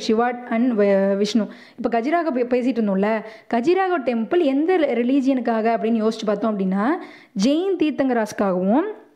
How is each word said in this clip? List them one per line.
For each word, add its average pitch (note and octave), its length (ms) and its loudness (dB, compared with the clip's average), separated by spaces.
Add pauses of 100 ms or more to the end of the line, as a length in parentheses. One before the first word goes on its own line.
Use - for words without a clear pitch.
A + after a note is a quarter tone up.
Shiva A#3+ 420 0
and, A#3 300 0
uh, G3 380 2
Vishnu. G#3 300 0 (280)
இப்போ A#3 240 -2
கஜுராகோ D#4 360 0
பே-, - 20 -2
பேசிட்டு B3 400 0
இருந்தோம்ல, G#3 460 0 (300)
கஜுராகோ F4+ 520 2
temple B3 380 0
எந்த D4+ 340 2
ரிலீஜியனுக்காக A#3+ 960 0
அப்படின்னு A3 340 0
யோசிச்சு A3 180 -2
பார்த்தோம் G#3 340 0
அப்படின்னா, G3 300 0 (540)
ஜெயின் E4+ 360 2
தீர்த்தங்கராஸ்க்காகவும் A#3 1040 0 (320)